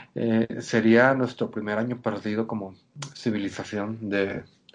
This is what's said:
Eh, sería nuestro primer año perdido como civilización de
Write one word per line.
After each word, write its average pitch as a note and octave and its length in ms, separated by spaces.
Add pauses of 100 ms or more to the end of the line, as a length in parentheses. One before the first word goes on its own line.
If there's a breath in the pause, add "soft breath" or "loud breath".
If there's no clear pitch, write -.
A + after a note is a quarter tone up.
(160 loud breath)
Eh, A2+ 440
sería A#2 540
nuestro B2 360
primer G#2 280
año A#2+ 240
perdido G#2+ 460
como G2 280 (380)
civilización G#2 960
de G2+ 340 (320)